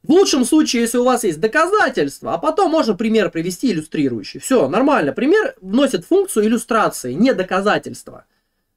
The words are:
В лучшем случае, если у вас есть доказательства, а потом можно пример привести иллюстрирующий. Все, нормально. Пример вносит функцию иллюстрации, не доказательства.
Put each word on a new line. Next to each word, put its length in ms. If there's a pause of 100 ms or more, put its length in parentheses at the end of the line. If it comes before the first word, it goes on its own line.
В 80
лучшем 340
случае, 380
если 160
у 60
вас 180
есть 160
доказательства, 960
а 40
потом 340
можно 220
пример 360
привести 400
иллюстрирующий. 680
Все, 280
нормально. 440
Пример 480
вносит 440
функцию 420
иллюстрации, 680
не 220
доказательства. 880 (520)